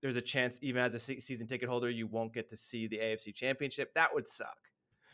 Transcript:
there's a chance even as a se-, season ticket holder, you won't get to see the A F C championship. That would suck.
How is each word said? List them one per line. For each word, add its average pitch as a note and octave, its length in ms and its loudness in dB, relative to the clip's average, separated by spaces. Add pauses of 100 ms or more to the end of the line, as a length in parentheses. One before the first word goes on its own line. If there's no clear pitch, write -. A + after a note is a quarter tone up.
there's C3 160 0
a A#2+ 40 2
chance B2 400 2
even B2+ 220 2
as A#2 100 4
a A#2 60 -2
se-, C3 200 -4
season A#2 280 -6
ticket B2 220 -2
holder, A#2+ 200 2
you A2+ 160 -2
won't A2+ 280 -2
get A2+ 160 -4
to A2 80 -12
see A2+ 280 -4
the G#2+ 140 -2
A A2 140 2
F G#2+ 80 -2
C G#2 100 -10
championship. C3 640 -2
That D#3+ 180 6
would C#3+ 140 0
suck. - 420 -8 (440)